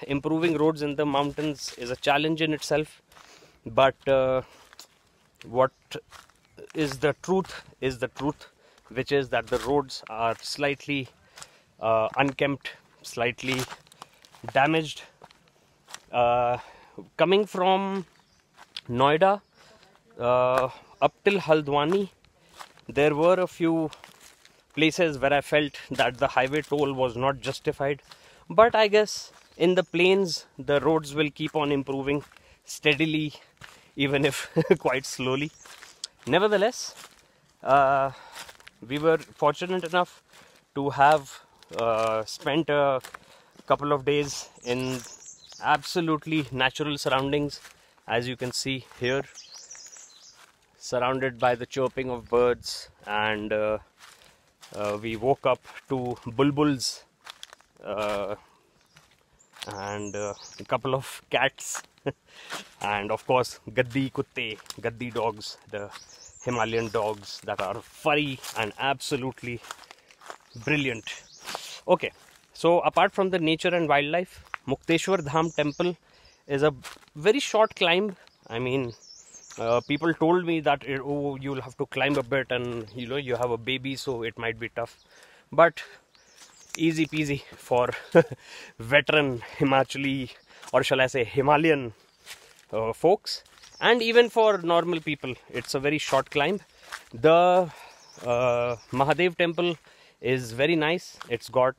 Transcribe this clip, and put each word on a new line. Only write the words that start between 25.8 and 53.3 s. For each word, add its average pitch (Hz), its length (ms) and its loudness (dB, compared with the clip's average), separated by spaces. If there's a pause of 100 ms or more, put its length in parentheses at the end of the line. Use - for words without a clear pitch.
that 127 260 0
the 135 100 0
highway 135 340 0
toll 143 320 -2
was 127 240 -2
not 131 240 0
justified. 139 600 -4 (480)
But 220 240 6
I 220 140 4
guess 208 460 0 (240)
in 180 180 4
the 180 80 2
plains, 180 640 2 (120)
the 143 220 0
roads 147 340 0
will 151 160 0
keep 151 260 -8
on 147 180 0
improving 139 500 -2 (400)
steadily, 151 720 0 (640)
even 139 260 2
if - 260 -2 (160)
<laughs> 165 140 2
quite 135 260 -2
slowly. 135 460 -4 (760)
Nevertheless, 202 720 2 (680)
uh, 135 480 4 (760)
we 135 100 -4
were 160 200 4
fortunate 170 640 -2
enough 175 400 -2 (520)
to 139 160 -2
have, 143 500 4 (360)
uh, 110 460 0
spent 151 460 -2
a 139 320 2 (640)
couple 143 260 0
of 139 140 0
days 143 420 -2 (160)
in 127 360 -4 (640)
absolutely 156 880 -2
natural 131 460 -2
surroundings, 139 640 -2 (480)
as 117 200 -2
you 127 80 -6
can 127 160 -8
see 131 340 -6 (140)
here, 131 240 -2 (1500)
surrounded 127 640 -2
by 123 160 4
the 120 100 -10
chirping 131 440 -4
of 120 200 -10
birds, 120 600 0 (160)
and, 107 460 -2